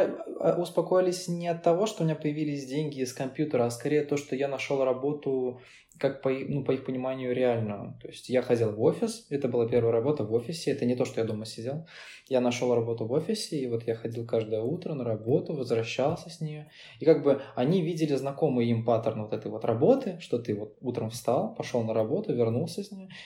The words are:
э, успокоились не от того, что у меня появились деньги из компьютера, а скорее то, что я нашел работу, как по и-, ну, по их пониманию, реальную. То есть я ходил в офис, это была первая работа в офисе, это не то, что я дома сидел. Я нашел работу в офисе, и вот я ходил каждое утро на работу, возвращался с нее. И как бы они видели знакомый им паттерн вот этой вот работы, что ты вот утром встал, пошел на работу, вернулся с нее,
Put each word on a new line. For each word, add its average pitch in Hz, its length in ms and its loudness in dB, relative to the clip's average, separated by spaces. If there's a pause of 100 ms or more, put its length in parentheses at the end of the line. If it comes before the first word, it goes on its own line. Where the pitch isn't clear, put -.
(400)
э, 160 160 4
успокоились 175 720 2
не 170 200 -2
от 170 140 -2
того, 170 240 4
что - 160 -4
у 160 40 2
меня 156 100 2
появились 147 500 -2
деньги 139 340 -4
из 123 120 -2
компьютера, 131 540 0
а 120 40 0
скорее 147 340 2
то, 143 120 0
что - 200 -4
я 139 120 0
нашел 135 360 0
работу, 131 760 0 (380)
как 139 240 0
по 135 80 2
и-, 135 180 -2
ну, 143 160 -2
по 135 80 2
их 131 120 -2
пониманию, 131 500 -2
реальную. 113 680 0
То - 80 -16
есть - 220 -16
я 123 120 4
ходил 113 300 4
в 110 100 -2
офис, 170 480 2
это 139 180 0
была 117 200 2
первая 117 240 4
работа 117 320 2
в 104 80 -4
офисе, 147 400 0
это - 140 0
не 123 100 2
то, 127 80 2
что 117 160 -4
я 113 60 2
дома 110 200 -6
сидел. 135 400 -8 (420)
Я 127 120 4
нашел 123 340 2
работу 113 320 0
в 117 60 -2
офисе, 160 460 -2
и 127 100 -2
вот 113 180 -2
я 113 80 0
ходил 117 320 -6
каждое 110 360 0
утро 165 320 -4
на 127 100 -4
работу, 117 500 0
возвращался 127 760 -2
с - 100 -16
нее. 151 240 -8 (360)
И - 40 -6
как 147 180 8
бы 139 180 4 (160)
они 160 260 2
видели 156 340 0
знакомый 131 520 0
им 113 160 2
паттерн 113 380 2
вот 104 100 -6
этой 107 180 -6
вот 110 140 -8
работы, 175 560 2
что - 180 -4
ты - 160 -4
вот - 260 -8
утром 117 300 -4
встал, 165 440 -2
пошел - 300 -2
на 110 100 -2
работу, 156 400 2
вернулся 120 480 0
с - 100 -10
нее, 190 160 -14 (180)